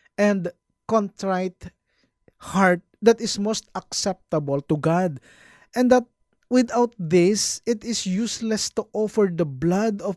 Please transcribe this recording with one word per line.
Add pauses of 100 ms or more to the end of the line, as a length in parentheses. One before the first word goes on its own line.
(160)
and (380)
contrite (680)
heart (200)
that
is
most
acceptable
to
God, (540)
and
that (440)
without
this,
it
is
useless
to
offer
the
blood
of